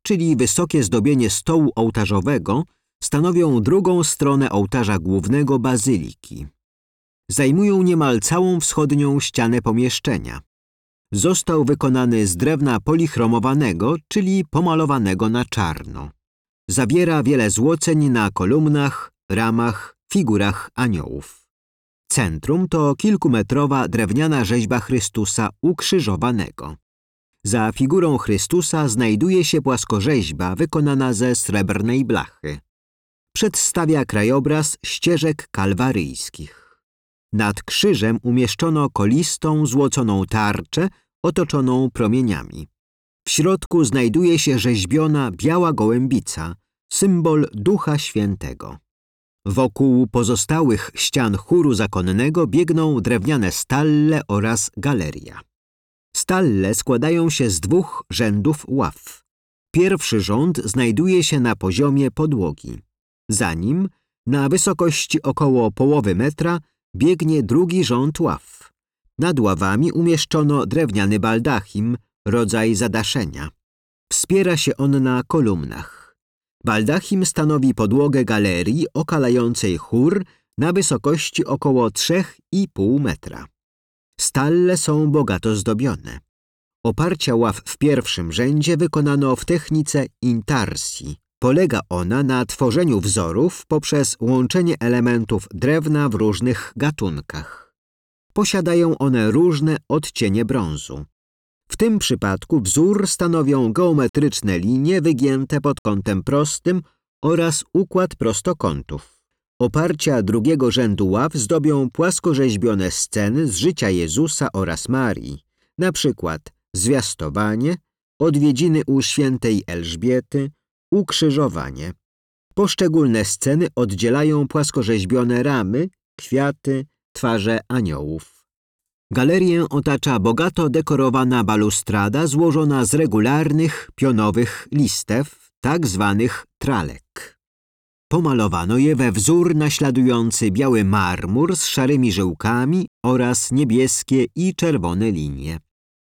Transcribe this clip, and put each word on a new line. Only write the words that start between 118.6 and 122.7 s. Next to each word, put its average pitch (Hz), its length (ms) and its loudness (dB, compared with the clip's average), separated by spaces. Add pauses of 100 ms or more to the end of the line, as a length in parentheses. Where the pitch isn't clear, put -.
u 135 140 2
świętej 127 640 -2
Elżbiety, 117 840 -4 (420)
ukrzyżowanie. 90 1000 -2 (600)
Poszczególne 156 720 2